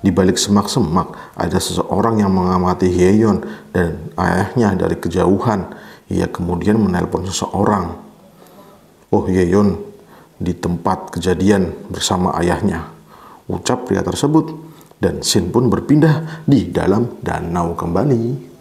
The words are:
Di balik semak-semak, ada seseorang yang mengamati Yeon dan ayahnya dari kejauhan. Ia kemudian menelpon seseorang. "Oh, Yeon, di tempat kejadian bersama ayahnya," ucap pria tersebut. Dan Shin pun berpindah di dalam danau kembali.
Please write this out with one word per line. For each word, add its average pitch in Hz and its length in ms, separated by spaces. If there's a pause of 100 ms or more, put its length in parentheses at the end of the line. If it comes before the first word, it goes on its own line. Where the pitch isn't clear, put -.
Di 98 80
balik 92 260
semak-semak, 101 960
ada - 240
seseorang 104 640
yang 98 80
mengamati 92 640
Yeon 98 500 (320)
dan 82 400
ayahnya 95 640
dari 87 240
kejauhan. 92 720 (380)
Ia 90 160
kemudian 87 480
menelpon 87 480
seseorang. 92 720 (1200)
"Oh, - 160
Yeon, 92 480 (560)
di - 160
tempat - 640
kejadian 92 560 (160)
bersama 90 560
ayahnya," 87 480 (560)
ucap 98 400
pria 95 160
tersebut. 147 480 (480)
Dan 87 240
Shin 87 260
pun 123 220
berpindah - 720
di - 240
dalam 110 560
danau 85 560
kembali. 120 560 (260)